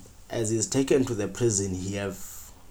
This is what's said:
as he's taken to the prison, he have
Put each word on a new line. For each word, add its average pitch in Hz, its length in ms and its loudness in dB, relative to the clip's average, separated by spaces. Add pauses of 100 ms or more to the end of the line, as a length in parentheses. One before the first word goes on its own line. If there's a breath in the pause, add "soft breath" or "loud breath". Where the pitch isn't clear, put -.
(300)
as 110 200 -2
he's 110 160 2
taken 135 400 4
to 117 80 -2
the 101 140 0
prison, 98 460 2
he 95 220 -4
have 98 220 -4 (520)